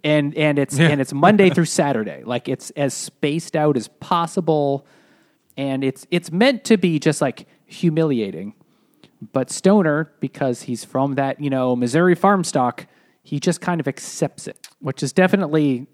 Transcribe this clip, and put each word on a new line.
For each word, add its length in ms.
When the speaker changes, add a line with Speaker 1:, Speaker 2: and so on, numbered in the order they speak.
Speaker 1:
And, 340
and 220
it's, 180
Speaker 2:
Yeah. 120
Speaker 1:
and 120
it's 120
Monday 360
through 160
Saturday. 580
Like, 240
it's 240
as 220
spaced 640
out 200
as 120
possible. 840
And 260
it's, 280
it's 200
meant 340
to 120
be 220
just, 220
like, 260
humiliating. 880
But 180
Stoner, 600
because 420
he's 220
from 300
that, 260
you 80
know, 260
Missouri 400
farm 300
stock, 420
he 160
just 200
kind 220
of 60
accepts 600
it, 220
which 240
is 80
definitely 840